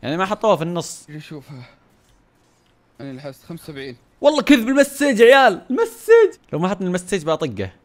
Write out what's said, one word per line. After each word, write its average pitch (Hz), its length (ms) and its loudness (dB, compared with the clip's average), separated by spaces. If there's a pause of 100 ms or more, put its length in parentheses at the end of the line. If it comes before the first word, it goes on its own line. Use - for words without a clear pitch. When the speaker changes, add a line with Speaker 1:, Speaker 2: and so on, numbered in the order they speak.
Speaker 1:
يعني 135 140 -8
ما 185 100 -4
حطوها 208 300 0
في 151 60 -6
النص. 170 440 -10 (120)
Speaker 2:
شوفها. 143 460 -20 (1400)
انا 139 100 -14
اللي 131 100 -16
حست 139 240 -18
خمسة 165 200 -18
وسبعين. 135 320 -16 (240)
Speaker 1:
والله 294 220 2
كذب 240 260 2
المسج 269 540 2
عيال، 247 480 6
المسج. 453 680 2 (140)
لو - 60 -6
ما 175 100 -2
حطني 190 180 -6
المسج 180 380 -6
بطقه. 131 460 -6 (140)